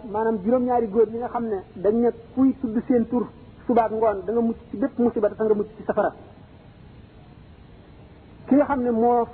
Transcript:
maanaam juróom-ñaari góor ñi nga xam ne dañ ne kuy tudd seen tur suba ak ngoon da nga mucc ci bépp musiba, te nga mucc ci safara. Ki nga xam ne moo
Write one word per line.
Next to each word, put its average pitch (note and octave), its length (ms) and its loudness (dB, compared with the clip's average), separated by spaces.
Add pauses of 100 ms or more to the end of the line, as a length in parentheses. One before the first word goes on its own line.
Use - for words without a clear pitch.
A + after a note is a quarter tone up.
maanaam A3 320 -2
juróom-ñaari B3 460 0
góor G#3+ 220 2
ñi A3+ 80 -8
nga A#3+ 100 -6
xam A#3+ 200 -4
ne G#3 100 -4 (180)
dañ G3 240 0
ne A#3+ 100 4 (240)
kuy C4 280 2
tudd A3 160 -4 (100)
seen A#3 220 2
tur A#3+ 180 -2 (380)
suba A#3 180 4
ak G#3 80 -2
ngoon A3 340 0
da G3 60 -4
nga A#3 100 0
mucc A3+ 160 0 (120)
ci - 80 -10
bépp C4 220 -4
musiba, A3+ 300 2
te G#3 140 -4
nga G#3+ 100 2
mucc G#3 220 -2
ci - 80 -18
safara. G3 300 -2 (2250)
Ki C4 80 2
nga C#4+ 80 4
xam C4+ 200 -2
ne A#3+ 80 0
moo A#3 420 2